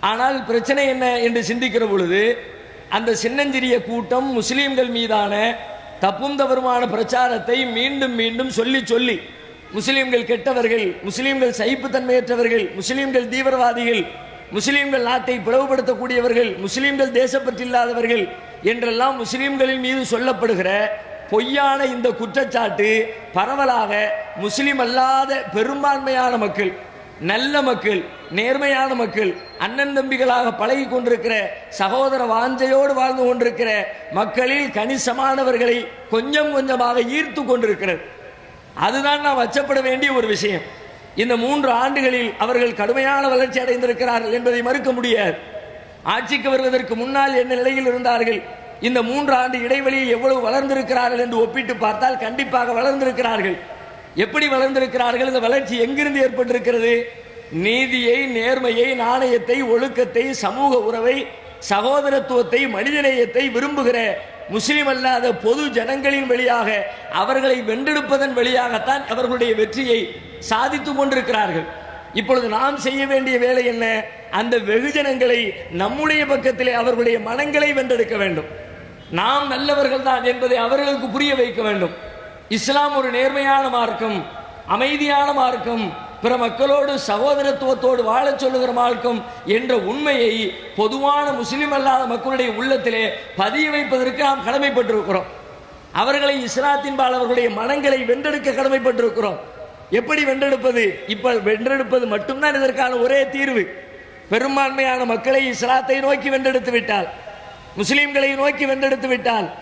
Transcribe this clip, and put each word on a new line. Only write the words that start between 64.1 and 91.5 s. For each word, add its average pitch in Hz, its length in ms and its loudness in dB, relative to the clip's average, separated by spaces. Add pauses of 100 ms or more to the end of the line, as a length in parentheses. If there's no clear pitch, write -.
முஸ்லிம் 285 380 2
அல்லாத 254 340 0 (180)
பொது 262 200 2 (120)
ஜனங்களின் 269 540 0
வழியாக, 240 380 2 (540)
அவர்களை 262 360 2 (100)
வென்றெடுப்பதன் 277 720 0
வழியாகத்தான் 247 760 0
அவர்களுடைய 240 480 0
வெற்றியை 226 400 0 (500)
சாதித்து 277 440 0
கொண்டிருக்கிறார்கள். 233 720 0 (540)
இப்பொழுது 247 260 2 (100)
நாம் 277 300 0
செய்ய 269 160 -2 (100)
வேண்டிய 262 320 2
வேலை 254 280 2
என்ன? 233 140 -2 (540)
அந்த 233 140 0 (160)
வெகுஜனங்களை 254 720 2 (420)
நம்முடைய 302 400 0 (100)
பக்கத்திலே, 254 480 0
அவர்களுடைய 233 380 2 (100)
மனங்களை 294 500 0
வென்றெடுக்க 233 460 0
வேண்டும். 160 260 -2 (720)
நாம் 277 340 2
நல்லவர்கள் 269 560 0
தான் 247 220 0
என்பதை 247 240 2 (100)
அவர்களுக்கு 269 480 0
புரிய 285 260 2
வைக்க 226 280 0
வேண்டும். 196 280 -2 (600)
இஸ்லாம் 285 420 2
ஒரு 262 180 0
நேர்மையான 269 480 2 (100)
மார்க்கம், 220 420 0 (580)
அமைதியான 285 540 2 (120)
மார்க்கம், 233 440 0 (380)
பிற 240 100 2 (120)
மக்களோடு 277 480 2 (180)
சகோதரத்துவத்தோடு 262 1000 2
வாழச் 269 340 2
சொல்லுகிற 254 360 2
மார்க்கம் 240 420 0 (360)
என்ற 254 160 0 (180)
உண்மையை 262 420 2 (460)
பொதுவான 269 480 2 (120)
முஸ்லிம் 277 380 -2